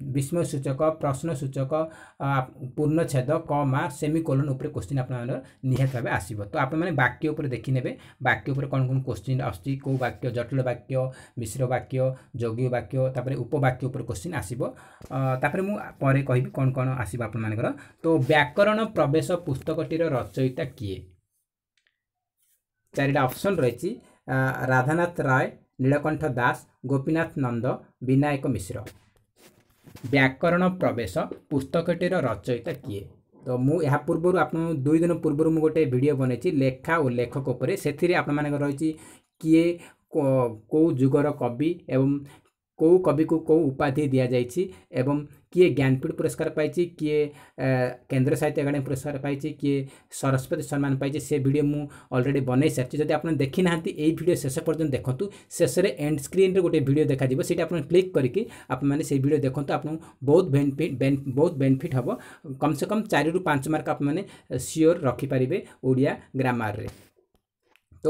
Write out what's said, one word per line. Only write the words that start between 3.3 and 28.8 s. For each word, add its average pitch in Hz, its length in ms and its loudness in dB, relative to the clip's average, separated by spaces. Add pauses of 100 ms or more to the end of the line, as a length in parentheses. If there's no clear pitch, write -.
କମା, 147 500 0
ସେମିକୋଲନ୍ 151 600 0
ଉପରେ - 200 -4
କୋଶ୍ଚିନ୍ 131 300 -4
ଆପଣମାନଙ୍କର 127 420 -4 (240)
ନିହାତି 131 280 2
ଭାବେ 127 160 -4
ଆସିବ। 110 360 -6
ତ - 120 -6
ଆପଣମାନେ 156 340 0
ବାକ୍ୟ 131 360 0
ଉପରେ 147 200 -4
ଦେଖିନେବେ, 127 500 -4 (240)
ବାକ୍ୟ 127 300 0
ଉପରେ 135 160 -4
କ'ଣ 135 200 0
କ'ଣ 131 140 0
କୋଶ୍ଚିନ୍ 131 400 -4
ଆସୁଛି, 131 360 -6
କୋଉ 135 200 -2
ବାକ୍ୟ, 123 340 -4
ଜଟିଳ 120 300 -2
ବାକ୍ୟ, 127 500 -2 (260)
ମିଶ୍ର 120 280 -4
ବାକ୍ୟ, 131 500 -2 (200)
ଯୋଗୀୟ 117 340 -2
ବାକ୍ୟ, 127 400 0
ତାପରେ 131 260 -4
ଉପବାକ୍ୟ 131 520 0
ଉପରେ 131 160 -6
କୋଶ୍ଚିନ୍ 165 300 -8
ଆସିବ। 147 400 -6 (380)
ଅ, 131 300 0
ତାପରେ 151 200 0
ମୁଁ 202 180 -4 (200)
ପରେ 139 220 4
କହିବି 131 300 0
କ'ଣ 135 200 0
କ'ଣ 131 180 -2
ଆସିବ 123 340 -4
ଆପଣମାନଙ୍କର। 113 500 -4 (300)
ତ - 40 0
ବ୍ୟାକରଣ 165 800 4
ପ୍ରବେଶ 156 460 0
ପୁସ୍ତକଟିର 160 760 -2
ରଚୟିତା 131 540 -2
କିଏ? 95 420 -10 (1900)
ଚାରିଟା 139 280 2
ଅପସନ୍ 185 340 0
ରହିଛି, 165 440 -2 (280)
ଆ, 131 360 0
ରାଧାନାଥ 151 560 2
ରାୟ, 131 280 2 (320)
ନୀଳକଣ୍ଠ 143 440 0
ଦାସ, 127 420 -2 (180)
ଗୋପୀନାଥ 156 520 -2
ନନ୍ଦ, 120 400 -2 (260)
ବିନାୟକ 139 440 2
ମିଶ୍ର। 104 380 -6 (1300)